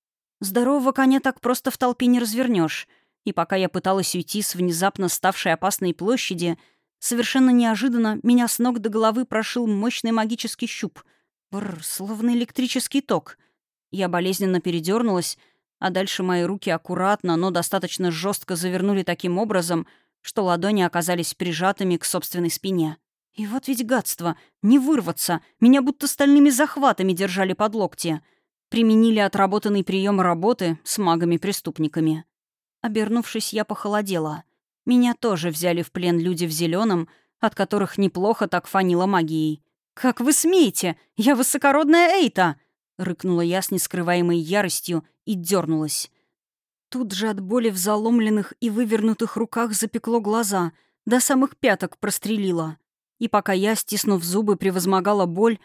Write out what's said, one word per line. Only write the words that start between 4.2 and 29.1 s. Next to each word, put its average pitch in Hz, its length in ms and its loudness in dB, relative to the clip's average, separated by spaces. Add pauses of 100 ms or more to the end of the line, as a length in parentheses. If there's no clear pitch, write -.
с - 140 -6
внезапно 180 540 0
ставшей 185 420 -2
опасной 180 420 -2
площади, 175 640 -2 (420)
совершенно 240 500 2
неожиданно 233 760 2
меня 240 240 4
с - 120 -4
ног 240 200 0
до 208 80 -6
головы 220 380 0
прошил 220 420 -4
мощный 220 440 -2
магический 226 560 -4
щуп. - 360 -10 (480)
Бррр, 190 320 -10
словно 220 460 -4
электрический 247 720 -2
ток. - 360 -4 (540)
Я 185 160 -2
болезненно 180 540 0
передернулась, 190 760 -2 (420)
А 185 100 -2
дальше 185 340 -4
мои 180 200 0
руки 190 260 -4
аккуратно, 180 640 -2
но 180 160 0
достаточно 180 600 -2
жестко 185 440 -6
завернули 185 480 -2
таким 175 340 -4
образом, 180 500 -2 (340)
что - 220 -4
ладони 190 380 0
оказались 175 520 -2
прижатыми 180 640 -2
к - 80 -8
собственной 175 440 -4
спине. 160 480 -2 (360)
И 214 140 -6
вот 247 200 -6
ведь 254 180 -4
гадство, 214 520 -2 (240)
не 233 160 6
вырваться, 214 640 0 (180)
меня 262 220 8
будто 277 260 -2
стальными 285 420 6
захватами 254 640 2
держали 185 400 -2
под 208 200 -2
локти. 175 480 -4 (480)
Применили 220 500 4